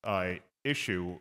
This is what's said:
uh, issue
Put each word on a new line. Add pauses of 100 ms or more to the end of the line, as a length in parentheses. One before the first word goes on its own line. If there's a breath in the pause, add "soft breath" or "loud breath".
uh, (320)
issue